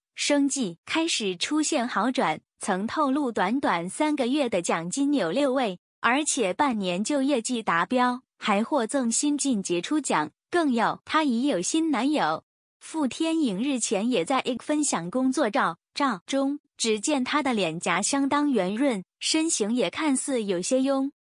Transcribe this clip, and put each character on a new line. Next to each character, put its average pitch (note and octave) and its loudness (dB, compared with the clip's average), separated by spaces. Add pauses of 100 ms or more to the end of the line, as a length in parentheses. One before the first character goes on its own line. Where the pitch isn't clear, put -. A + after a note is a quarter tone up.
(140)
生 C#4+ 2
计 G#3+ -4
开 E4 0
始 G3 -2
出 D4 -2
现 D4 0
好 G#3 0
转。 F3 0 (200)
曾 G3 -2
透 C#4+ 0
露 C4 0
短 G#3+ 0
短 F#3 0
三 D4+ 0
个 B3+ 0
月 C4+ 2
的 F#3+ 0
奖 F3 -2
金 C#4 0
有 F3 2
六 C4 2
位， A#3+ -2 (220)
而 C4+ 4
且 F#3+ 0
半 C4+ 0
年 F#3 -2
就 D4 0
业 C4+ 2
绩 A3+ -4
达 E3+ 2
标， B3 0 (160)
还 G#3 2
获 A#3 0
赠 A#3+ 0
新 D4 0
晋 B3+ 0
杰 F3 -2
出 D4+ -2
奖， A#3 0 (200)
更 E4 2
有 G#3 0
她 D#4 0
已 B3+ 2
有 G#3 2
新 D#4+ 0
男 C4+ 0
友。 D#3+ 0 (360)
傅 D#4 -2
天 E4 -2
颖 G#3 0
日 C4 0
前 A3 -2
也 A#3+ 0
在 B3+ 0
X A#3+ -2
分 D4+ -2
享 F3 -4
工 C4 0
作 C4 0
照， G3+ 0 (180)
照 B3 0
中， C#4 -2 (180)
只 G#3+ 0
见 C4+ 0
她 C#4+ 0
的 C4 0
脸 F3 -2
颊 F3 0
相 C#4 0
当 D4 0
圆 G3+ 0
润， A#3 0 (160)
身 D#4+ 0
形 A3 0
也 G#3 0
看 D4 0
似 B3 -2
有 F#3 0
些 C4 2
臃， C4+ 0 (100)